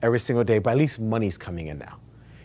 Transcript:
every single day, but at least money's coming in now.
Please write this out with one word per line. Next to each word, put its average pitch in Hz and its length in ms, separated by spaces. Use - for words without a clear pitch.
every 117 160
single 120 240
day, 107 160
but 107 100
at 120 80
least 147 220
money's 110 400
coming 85 280
in 73 120
now. - 180